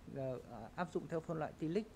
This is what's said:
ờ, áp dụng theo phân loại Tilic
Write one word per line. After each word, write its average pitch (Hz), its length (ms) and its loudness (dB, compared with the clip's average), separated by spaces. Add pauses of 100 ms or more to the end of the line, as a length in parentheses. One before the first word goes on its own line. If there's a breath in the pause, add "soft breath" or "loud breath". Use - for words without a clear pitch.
(160)
ờ, 131 240 0 (360)
áp 170 160 0
dụng 170 160 0
theo 165 120 2
phân 160 180 0
loại 151 200 0
Tilic 175 380 4